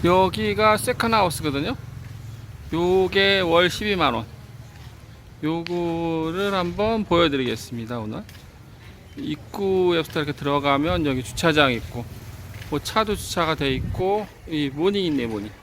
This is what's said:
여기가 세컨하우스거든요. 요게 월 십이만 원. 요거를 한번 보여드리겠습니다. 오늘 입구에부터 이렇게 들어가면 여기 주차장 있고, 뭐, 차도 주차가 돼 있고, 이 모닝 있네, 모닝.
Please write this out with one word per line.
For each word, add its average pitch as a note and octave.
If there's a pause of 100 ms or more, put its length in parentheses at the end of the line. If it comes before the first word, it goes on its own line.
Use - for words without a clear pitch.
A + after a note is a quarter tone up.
여기가 G3+
세컨하우스거든요. G3+ (960)
요게 F#3+
월 E3+
십이만 F3+
원. A2+ (1160)
요거를 E3+
한번 G3
보여드리겠습니다. B2
오늘 A#2 (920)
입구에부터 F3
이렇게 C#3+
들어가면 C#3+
여기 C3
주차장 D3
있고, A#2 (680)
뭐, D3
차도 G#3+
주차가 D#3+
돼 C#3
있고, G3 (200)
이 D3
모닝 F#3+
있네, C#3
모닝. G#2+ (120)